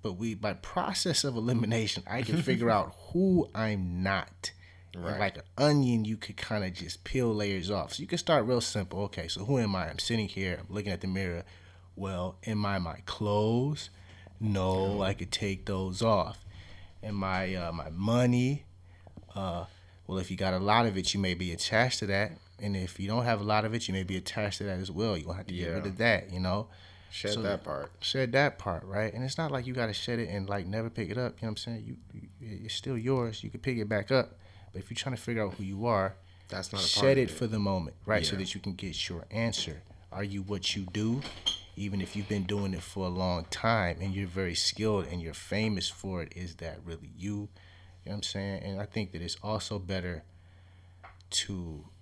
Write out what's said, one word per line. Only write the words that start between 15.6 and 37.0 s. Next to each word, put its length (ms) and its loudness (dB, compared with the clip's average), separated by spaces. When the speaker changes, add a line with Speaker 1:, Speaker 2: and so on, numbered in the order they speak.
Speaker 1:
those 380 -2
off. 420 2
Am 220 -2
I, 300 2
uh, 180 -2
my 180 -6
money? 720 4
Uh, 300 -2
well, 120 -4
if 120 -4
you 60 -4
got 160 2
a 60 2
lot 260 6
of 140 2
it, 160 0
you 60 2
may 140 2
be 180 -2
attached 480 2
to 60 -2
that. 260 2
And 180 -2
if 240 -4
you 80 -2
don't 160 2
have 160 4
a 40 -2
lot 200 4
of 100 0
it, 140 -2
you 60 0
may 100 2
be 140 -2
attached 400 -2
to 60 -4
that 140 -2
as 120 -4
well. 260 0
You're 100 -4
gonna 120 -4
have 100 -8
to 60 -6
get 180 -2
rid 120 -2
Speaker 2:
Yeah. 60 -2
Speaker 1:
of 60 -6
that, 340 4
you 80 -4
know?" 300 0
Speaker 2:
Shed 260 -4
Speaker 1:
So 60 -2
Speaker 2:
that 220 0
part. 260 -4
Speaker 1:
Shed 320 0
that 260 4
part, 260 -2
right? 280 0
And 120 -4
it's 140 -4
not 120 -2
like 160 -2
you 60 -6
gotta 220 0
shed 240 -2
it 100 -2
and, 220 -2
like, 160 -2
never 240 -2
pick 200 -4
it 80 -2
up. 220 -2
You 60 -4
know 60 -2
what 0 -
I'm 40 -4
saying? 300 -6
You, 100 -8
you, 160 -12
it's 80 -6
still 240 -4
yours. 440 0
You 80 -6
can 100 -10
pick 180 0
it 100 -2
back 240 2
up. 260 4
But 80 -8
if 100 -10
you're 60 -6
trying 200 -2
to 40 -8
figure 240 0
out 100 -4
who 100 -6
you 220 -4
are, 280 4
Speaker 2:
That's 240 -6
not 60 -2
a 100 2
part 0 -
Speaker 1:
shed 300 6